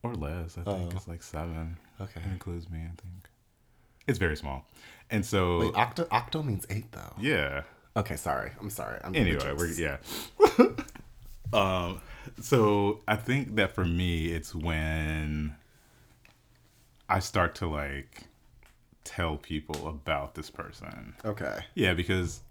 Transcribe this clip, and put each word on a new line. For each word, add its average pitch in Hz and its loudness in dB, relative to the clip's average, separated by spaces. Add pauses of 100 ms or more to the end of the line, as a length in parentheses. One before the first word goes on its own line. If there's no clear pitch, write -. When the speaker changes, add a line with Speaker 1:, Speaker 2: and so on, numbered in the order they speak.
Speaker 1:
Or 120 -2
less. 85 -4
I 87 -8
think 90 -2
Speaker 2:
Oh. - -4
Speaker 1:
it's, 92 -6
like, 85 -10
seven. 82 -6 (220)
Speaker 2:
Okay. 95 -10
Speaker 1:
It 95 -4
includes 85 -8
me, 82 -6
I 85 -8
think. 90 -16 (760)
It's 113 2
very 82 4
small. 69 -8 (440)
And 104 2
so 87 4
Speaker 2:
Wait, 85 2
octo, 120 2
octo 135 0
means 107 -2
eight, 107 -6
though. 85 -14
Speaker 1:
Yeah. 76 0 (320)
Speaker 2:
Okay, 101 -2
sorry. 65 -2
I'm 101 -8
sorry. 55 -8
I'm 92 -4
Speaker 1:
Anyway, 71 4
we're, 85 2
Speaker 2:
just 80 -4
Speaker 1:
yeah. 73 0 (420)
<laughs> 381 10 (880)
Um, 92 2 (400)
so 104 6
I 107 4
think 117 -2
that 98 4
for 92 2
me, 85 2
it's 82 -4
when 78 0 (1500)
I 95 4
start 90 0
to, 90 -4
like, 71 -6 (800)
tell 80 -2
people 76 -6
about 73 -4
this 76 -10
person. - -12 (100)
Speaker 2:
Okay. 101 -4 (160)
Speaker 1:
Yeah, 95 4
because, 87 0